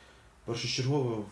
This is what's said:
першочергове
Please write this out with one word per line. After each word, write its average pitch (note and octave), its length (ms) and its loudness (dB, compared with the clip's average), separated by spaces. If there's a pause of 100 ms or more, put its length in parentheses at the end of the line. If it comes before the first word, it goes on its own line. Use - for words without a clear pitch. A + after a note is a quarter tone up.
(440)
першочергове A#2+ 880 0